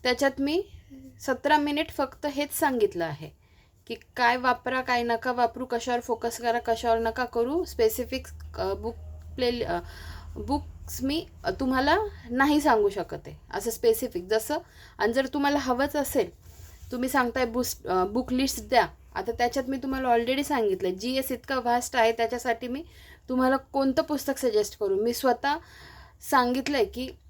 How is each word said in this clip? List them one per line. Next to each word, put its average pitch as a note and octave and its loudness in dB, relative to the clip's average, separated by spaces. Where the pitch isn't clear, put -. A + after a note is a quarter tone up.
त्याच्यात C4 2
मी D4+ 0
सतरा C#4 2
मिनिट D4 0
फक्त - -4
हेच C#4+ -2
सांगितलं G#3+ 2
आहे D3+ -8
की A#3 -8
काय B3 4
वापरा, B3+ 0
काय B3 0
नका A#3 0
वापरू, A#3+ 0
कशावर B3 -2
फोकस A#3 -4
करा, A#3 0
कशावर A3+ 0
नका A3+ -2
करू, B3+ 0
स्पेसिफिक, A#3+ 0
अ, F#3+ -2
बुक G#3+ -6
प्ले-, A#3+ 0
अ, F3 -2
बुक्स B3+ -6
मी, D4 -2
अ, - 0
तुम्हाला C4+ 4
नाही C#4+ 6
सांगू C#4+ 6
शकत G3 -4
आहे D3 -16
असं G#3+ -2
स्पेसिफिक. A#3 0
जसं, A3 0
आणि A3+ 2
जर C4 2
तुम्हाला C#4+ 2
हवंच C4 0
असेल, C4+ 0
तुम्ही B3+ -2
सांगताय B3+ 2
बुस-, A#3+ -2
अ, F#3 2
बुक A#3+ -2
लिस्ट B3+ 0
द्या, A#3 4
आता A#3 -4
त्याच्यात A#3+ 0
मी C4+ -2
तुम्हाला C4 -4
already A#3+ 2
सांगितलं, G3+ 0
जीएस B3+ -2
इतका B3+ -4
व्हास्ट A#3+ 0
आहे, A3+ 6
त्याच्यासाठी A#3 -2
मी C#4 -6
तुम्हाला B3+ 2
कोणतं C4+ 0
पुस्तक C#4 -2
सजेस्ट G#3+ 0
करू? G3 0
मी A#3 2
स्वतः C4+ 0
सांगितलं C4+ 2
आहे G#3+ 4
की B3+ -8